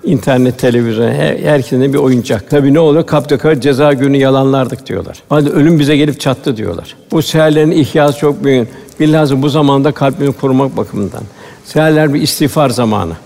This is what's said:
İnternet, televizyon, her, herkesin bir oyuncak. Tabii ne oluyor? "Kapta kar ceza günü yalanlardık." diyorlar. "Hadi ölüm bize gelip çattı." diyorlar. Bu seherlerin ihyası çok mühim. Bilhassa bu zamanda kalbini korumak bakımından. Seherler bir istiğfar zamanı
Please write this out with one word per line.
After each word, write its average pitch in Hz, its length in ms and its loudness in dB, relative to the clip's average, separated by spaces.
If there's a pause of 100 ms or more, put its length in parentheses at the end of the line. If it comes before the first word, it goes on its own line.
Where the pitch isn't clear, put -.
İnternet, 127 560 0
televizyon, 117 520 0
her, 151 260 -2
herkesin 135 560 0
bir 143 40 0
oyuncak. 127 520 0
Tabii 143 240 2
ne 156 60 4
oluyor? 156 260 2
"Kapta 147 320 -2
kar 156 180 2
ceza 143 380 2
günü 139 240 0
yalanlardık." 135 680 0
diyorlar. - 320 -10 (120)
"Hadi 143 200 2
ölüm 156 300 2
bize 147 180 2
gelip 143 220 0
çattı." 131 380 -4
diyorlar. 92 380 -10 (160)
Bu 160 100 0
seherlerin 156 500 2
ihyası 147 480 0
çok 143 220 -2
mühim. 127 260 0 (320)
Bilhassa 151 420 2
bu 147 80 0
zamanda 139 420 2
kalbini 139 420 -2
korumak 135 440 -2
bakımından. 104 460 -8 (420)
Seherler 156 480 0
bir 151 80 0
istiğfar 147 480 0
zamanı 104 440 -2 (120)